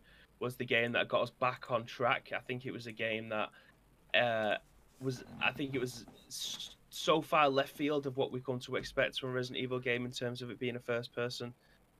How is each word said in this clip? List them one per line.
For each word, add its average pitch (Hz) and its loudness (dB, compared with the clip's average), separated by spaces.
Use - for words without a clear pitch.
was 123 -2
the 127 -4
game 120 4
that 104 4
got 110 4
us 120 -2
back - -2
on 117 0
track. - 0
I 95 -4
think 123 -6
it 123 -6
was 117 -8
a 113 -10
game 110 -4
that, 107 -2
uh, 110 4
was, 131 -4
I 92 2
think 135 -4
it 131 0
was 120 -6
s-, - -8
so 160 2
far 151 6
left 139 2
field 147 0
of 127 -6
what 135 0
we've 127 -6
come 123 -2
to 127 -4
expect - 0
from 131 -4
a - -4
Resident 127 -2
Evil 127 -2
game 123 0
in 123 -6
terms 123 -4
of 120 -8
it 98 -10
being 120 -2
a 123 -8
first-person, 120 -4